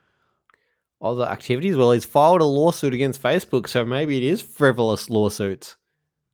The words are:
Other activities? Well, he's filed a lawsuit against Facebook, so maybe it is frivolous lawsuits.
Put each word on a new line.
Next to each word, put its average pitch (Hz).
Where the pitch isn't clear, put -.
Other 123
activities? 139
Well, 123
he's 113
filed 165
a 156
lawsuit 143
against 131
Facebook, 131
so 120
maybe 139
it 123
is 170
frivolous 117
lawsuits. 101